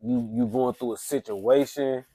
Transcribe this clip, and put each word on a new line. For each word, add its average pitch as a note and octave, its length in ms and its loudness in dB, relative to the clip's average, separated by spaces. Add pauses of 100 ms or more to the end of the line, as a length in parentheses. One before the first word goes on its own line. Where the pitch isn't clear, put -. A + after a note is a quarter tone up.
you, A#2 300 -2
you A#2 140 2
going B2 280 0
through A#2+ 200 -4
a - 20 -8
situation? C3 1160 0